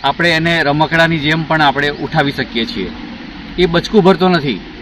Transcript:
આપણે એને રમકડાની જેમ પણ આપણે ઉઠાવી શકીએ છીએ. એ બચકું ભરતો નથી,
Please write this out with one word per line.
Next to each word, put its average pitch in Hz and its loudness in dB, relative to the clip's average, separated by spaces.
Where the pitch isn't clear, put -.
આપણે 156 0
એને 165 0
રમકડાની 156 2
જેમ 156 0
પણ 156 0
આપણે 143 2
ઉઠાવી 147 -2
શકીએ 120 -4
છીએ. - -8
એ 180 6
બચકું 175 2
ભરતો 185 4
નથી, 143 0